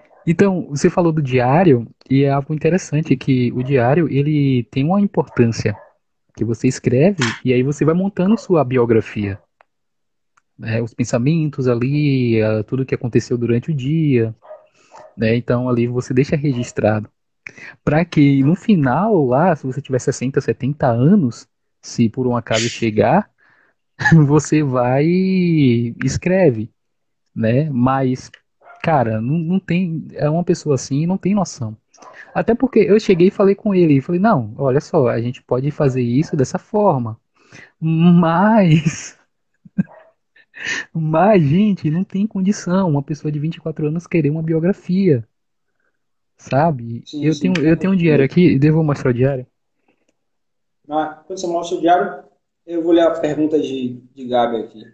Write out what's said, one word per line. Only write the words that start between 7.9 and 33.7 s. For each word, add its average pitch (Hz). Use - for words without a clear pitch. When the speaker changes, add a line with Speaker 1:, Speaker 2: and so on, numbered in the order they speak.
Speaker 1:
montando 190
sua 160
biografia, 113
né? 113
Os 117
pensamentos 139
ali, 127
ah, 107
tudo 131
que -
aconteceu 120
durante 120
o 160
dia, 131
né? 117
Então, 123
ali 120
você 123
deixa 135
registrado. 117
Pra 160
que 143
no 156
final, 165
lá, 151
se 139
você 131
tiver 131
sessenta, 135
setenta 131
anos, 127
se 117
por 127
um 120
acaso 113
chegar, 113
<laughs> 156
você 151
vai 127
e 170
escreve, 135
né? 123
Mas, 131
cara, 117
não, 135
não 175
tem, 170
é 147
uma 170
pessoa 151
assim 135
e 165
não 185
tem 185
noção. 120
Até -
porque 247
eu 196
cheguei 180
e -
falei 196
com 202